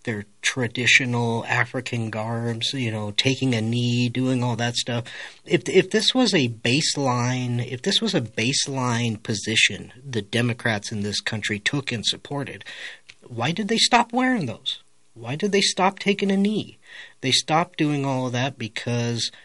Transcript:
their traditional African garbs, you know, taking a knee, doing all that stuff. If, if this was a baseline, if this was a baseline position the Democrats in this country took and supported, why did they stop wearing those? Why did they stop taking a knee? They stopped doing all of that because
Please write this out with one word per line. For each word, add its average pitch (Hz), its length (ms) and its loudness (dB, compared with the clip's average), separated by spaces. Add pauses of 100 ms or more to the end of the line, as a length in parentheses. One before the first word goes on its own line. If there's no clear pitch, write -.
their 104 220 -4 (180)
traditional 120 1000 2
African 120 680 -2
garbs, 113 640 -4
you 123 180 -2
know, 107 180 -4
taking 131 460 0
a 110 60 2
knee, 120 460 2
doing 127 360 0
all 123 140 0
that 117 180 -2
stuff. 120 300 -2 (400)
If, - 220 0
if 180 220 4
this 214 240 2
was 233 220 4
a 135 120 4
baseline, 123 1160 0
if 127 160 -8
this 202 200 0
was 220 120 0
a 160 80 4
baseline 120 1000 0
position 101 680 0 (160)
the 113 140 -2
Democrats 117 680 -2
in 107 100 -4
this 101 200 -4
country 104 360 -4
took - 340 -2
and 107 140 -4
supported, - 600 -6 (600)
why 120 260 -2
did 196 160 -2
they 220 100 2
stop 240 360 4
wearing 254 320 2
those? - 380 -6 (320)
Why 117 200 -8
did 196 180 -2
they 202 80 6
stop 190 360 2
taking 202 320 0
a 196 80 2
knee? 202 400 0 (440)
They 131 100 0
stopped 160 480 2
doing 147 260 2
all 131 220 0
of 120 60 -4
that 131 260 -2
because 117 720 -2 (140)